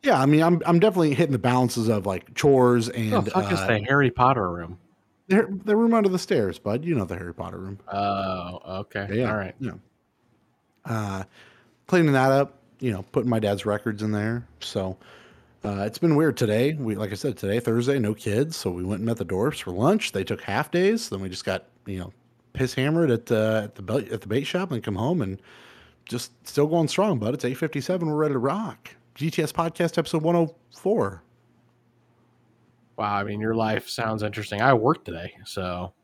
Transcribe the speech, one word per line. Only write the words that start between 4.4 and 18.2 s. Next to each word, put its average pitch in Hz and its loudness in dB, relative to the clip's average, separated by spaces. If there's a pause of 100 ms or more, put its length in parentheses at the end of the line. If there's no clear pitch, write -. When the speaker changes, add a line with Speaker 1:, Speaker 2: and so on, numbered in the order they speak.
Speaker 2:
room? 87 -10 (520)
Speaker 1:
the, 208 4 (180)
the 208 2
room 233 4
under 208 4
the 185 0
stairs, 110 0
bud. 123 -2
You 170 0
know 107 2
the 87 -8
Harry 87 -10
Potter 90 -10
room. 98 -12 (120)
Speaker 2:
Oh, 95 -4 (220)
okay. 101 -8
Speaker 1:
Yeah, 101 -4
yeah. 117 0
Speaker 2:
All 107 -2
right. 95 -6
Speaker 1:
Yeah. 123 -6 (1120)
Uh, 104 -4 (640)
cleaning 165 4
that 135 6
up, 139 2 (200)
you 127 -2
know, 95 -4
putting 123 0
my 113 2
dad's 101 0
records 104 -2
in 107 -2
there. 110 -4 (120)
So, 95 -6 (680)
uh, 101 -4
it's 113 -10
been 165 4
weird 151 2
today. 120 2
We, 120 -4
like 101 -6
I 101 -6
said, 120 -6
today, 104 -2
Thursday, 120 0
no 107 0
kids. 123 -2